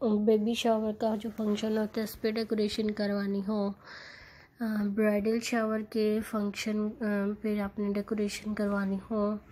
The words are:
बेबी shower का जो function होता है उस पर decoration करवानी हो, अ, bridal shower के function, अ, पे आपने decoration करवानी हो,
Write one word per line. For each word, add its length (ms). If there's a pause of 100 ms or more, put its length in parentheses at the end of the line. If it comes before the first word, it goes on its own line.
बेबी 520
shower 380
का 220
जो 140
function 480
होता 220
है 40
उस 120
पर 160
decoration 580
करवानी 520
हो, 340 (840)
अ, 40 (180)
bridal 560
shower 420
के 400
function, 680
अ, 40 (500)
पे 160
आपने 340
decoration 600
करवानी 440
हो, 420 (120)